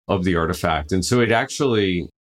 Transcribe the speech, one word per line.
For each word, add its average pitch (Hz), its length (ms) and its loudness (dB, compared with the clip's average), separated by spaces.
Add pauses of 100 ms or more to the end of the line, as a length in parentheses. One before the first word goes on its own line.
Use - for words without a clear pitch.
of 90 160 0
the 92 100 2
artifact. 82 560 -2
And 95 140 0
so 123 160 2
it 113 100 2
actually 113 800 0 (240)